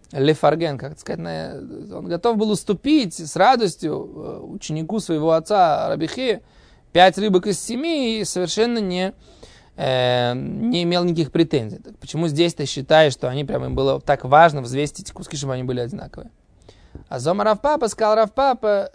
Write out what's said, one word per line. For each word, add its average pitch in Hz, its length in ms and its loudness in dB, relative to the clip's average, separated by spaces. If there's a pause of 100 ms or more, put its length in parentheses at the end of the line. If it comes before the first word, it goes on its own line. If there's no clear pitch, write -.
(120)
лефарген, 151 680 2
как 143 160 -12
это - 80 -20
сказать, - 180 -10
на-, 165 760 -12
он 170 80 -12
готов 180 320 0
был 214 140 0
уступить 214 680 0
с 156 160 -10
радостью, 190 580 2
э, - 480 -10
ученику 160 580 -6
своего 160 340 0
отца 165 560 2
Раби 160 180 -4
Хи 247 320 -4 (540)
пять 180 240 8
рыбок 196 300 2
из 196 120 -2
семи 247 600 -4
и 202 40 -4
совершенно 208 560 -2
не, 185 340 -2 (600)
э, 123 580 0
не 175 500 -2
имел 175 200 0
никаких 165 280 0
претензий. 143 460 0
Так - 200 -20
почему 165 300 -6
здесь 165 260 0
ты 147 120 -8
считаешь, 151 480 4
что - 140 -6
они 139 160 -4
прям, 127 220 -4
им 127 100 -6
было 135 240 0
так 139 240 0
важно 147 380 6
взвесить 135 400 -6
эти - 100 -16
куски, - 240 -14
чтобы 135 180 -6
они 127 100 -6
были 127 180 -4
одинаковые? - 500 -10 (800)
А 131 100 -6
Зома 180 240 0
Рав 214 180 2
Папа 277 280 0
сказал: 214 260 2
«Рав 220 180 2
Папа, 220 600 2